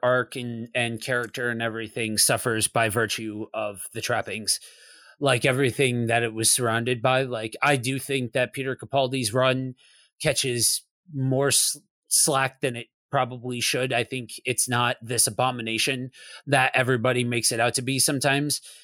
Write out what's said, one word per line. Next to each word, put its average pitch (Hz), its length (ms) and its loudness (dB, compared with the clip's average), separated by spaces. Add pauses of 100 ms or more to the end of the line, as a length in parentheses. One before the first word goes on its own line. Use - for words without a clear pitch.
arc 123 320 2
and, 120 400 -8
and 117 240 -2
character 120 500 -4
and 117 100 -4
everything 110 560 -4
suffers 110 520 0
by 117 200 2
virtue 107 640 -4
of 104 300 -6 (120)
the 117 60 -10
trappings, 107 600 -4 (580)
like, 131 260 2
everything 127 640 2
that 117 160 2
it 117 100 -2
was 110 200 0
surrounded 117 500 0
by. 131 220 2
Like, 113 380 -6
I 147 140 6
do 131 220 -2
think 127 360 -4
that 127 180 0
Peter 131 240 -4
Capaldi's 131 580 0
run 131 400 2 (480)
catches 127 600 0 (300)
more 135 360 2
s-, - 280 2 (300)
slack 135 540 2
than 127 160 -2
it 120 100 -12 (240)
probably 123 500 -2
should. 127 320 0
I 120 100 2
think 120 300 -8 (120)
it's 127 240 0
not 120 320 2
this 117 280 0
abomination 123 800 -2 (380)
that 131 260 4
everybody 123 480 2
makes 120 300 0
it 113 80 0
out 123 140 2
to 131 80 -2
be 131 180 0
sometimes. 143 600 0 (240)